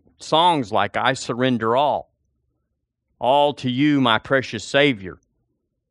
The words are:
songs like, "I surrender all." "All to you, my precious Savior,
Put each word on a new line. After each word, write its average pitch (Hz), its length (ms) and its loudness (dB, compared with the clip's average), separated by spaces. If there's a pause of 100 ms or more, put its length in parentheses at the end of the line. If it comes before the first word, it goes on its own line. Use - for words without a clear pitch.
(180)
songs 156 540 0
like, 104 240 0
"I 113 160 -2
surrender 120 640 -2
all." 131 380 -2 (1080)
"All 143 360 2
to 131 140 -6
you, 143 300 2
my 117 180 2
precious 123 460 -4
Savior, 113 560 0 (720)